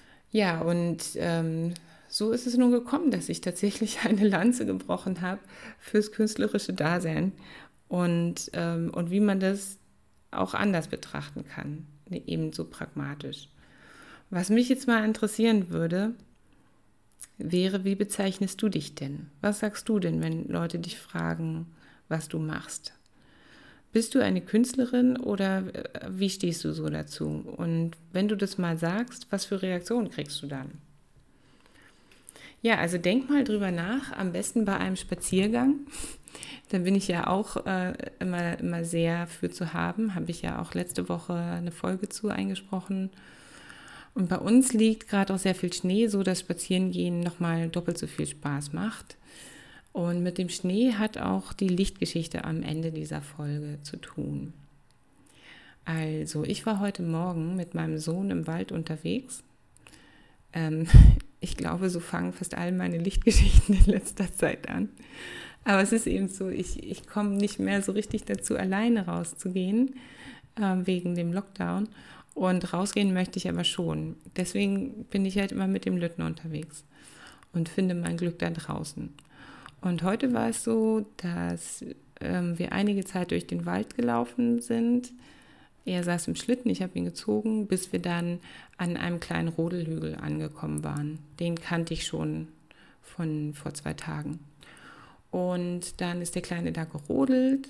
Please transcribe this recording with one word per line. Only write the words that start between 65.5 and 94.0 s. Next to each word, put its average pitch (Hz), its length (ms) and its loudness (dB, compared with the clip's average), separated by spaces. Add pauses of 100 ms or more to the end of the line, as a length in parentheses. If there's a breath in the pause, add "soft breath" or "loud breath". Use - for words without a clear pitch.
Aber 196 180 4
es 202 100 2
ist 226 160 2
eben 190 200 0
so, 190 220 -6
ich, - 340 -4
ich 196 240 -10
komme 208 280 -2
nicht 202 240 0
mehr 196 220 0
so 196 100 -2
richtig 214 340 -2
dazu, - 300 -4
alleine 196 520 2
rauszugehen, 185 880 -2 (600 loud breath)
äh, 190 300 0
wegen 180 300 -2
dem 170 180 -2
Lockdown. 190 560 -4 (440 loud breath)
Und 180 400 0
rausgehen 196 400 2
möchte 185 240 0
ich 180 120 -4
aber 87 160 0
schon. 80 500 -4 (220)
Deswegen 196 680 -2
bin 196 200 0
ich 190 120 0
halt 196 140 0
immer 190 160 -2
mit 190 160 0
dem 185 140 0
Lütten 170 240 -4
unterwegs 160 640 -6 (640 loud breath)
und 165 160 0
finde 185 260 0
mein 170 220 -2
Glück 170 240 -4
da 175 100 -2
draußen. - 640 -8 (680 loud breath)
Und 170 220 -2
heute 226 280 2
war 226 160 2
es 226 160 -4
so, 220 420 2 (120)
dass, 175 640 -6 (360)
ähm, 175 400 -2
wir 175 120 -4
einige 196 320 0
Zeit 180 280 -4
durch 175 160 -2
den 170 180 -4
Wald 180 300 -4
gelaufen 240 640 0
sind. 240 500 0 (760 loud breath)
Er 180 180 -2
saß 175 240 -2
im 170 80 -2
Schlitten, 247 340 0
ich 180 140 -2
habe 180 140 -6
ihn 175 80 -2
gezogen, 214 600 -2
bis 185 260 -2
wir 180 80 -2
dann 175 400 -4 (380 loud breath)
an 175 180 -2
einem 175 240 -4
kleinen 165 280 -4
Rodelhügel 165 680 -4
angekommen 151 680 -6
waren. 147 340 -4 (220)
Den 170 200 -4
kannte 165 360 -4
ich - 100 -6
schon 160 420 -4 (540 loud breath)
von 151 540 -6
vor 147 180 -10
zwei 151 200 -8
Tagen. 156 460 -8 (920 loud breath)